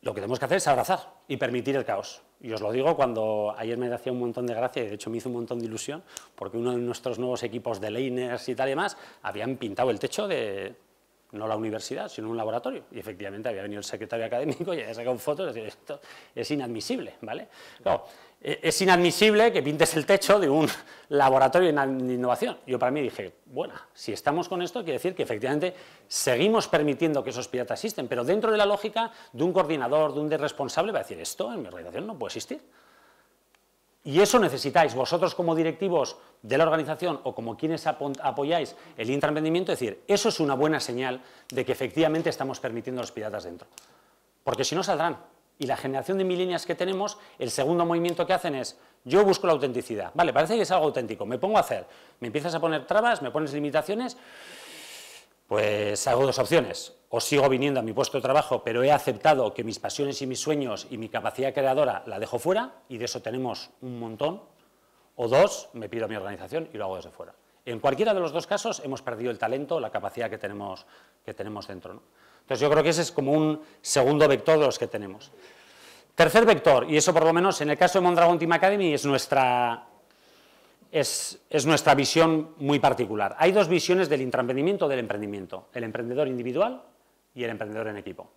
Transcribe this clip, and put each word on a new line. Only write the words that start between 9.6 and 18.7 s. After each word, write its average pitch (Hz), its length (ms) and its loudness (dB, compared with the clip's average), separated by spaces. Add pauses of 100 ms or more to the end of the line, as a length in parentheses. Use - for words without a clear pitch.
el 107 80 -2
techo 208 280 -4
de, 110 480 -6 (580)
no 107 140 -8
la 110 100 -2
universidad, 113 520 -6
sino 110 220 -10
un 117 60 -4
laboratorio. 120 540 -2
Y 120 80 -14
efectivamente 101 520 -8
había 98 120 -6
venido 104 160 -8
el 101 60 -10
secretario 110 400 -6
académico 143 500 -4
y 151 60 -6
había 110 140 -10
sacado 117 240 -4
fotos, 151 320 -4
y 113 40 -12
decía, 110 140 -10
"Esto - 320 -16 (340)
es 120 160 -6
inadmisible", 135 680 -6
¿vale? 113 280 -12 (340)
Claro, - 220 0 (360)
e-, 147 220 -6
es 160 180 0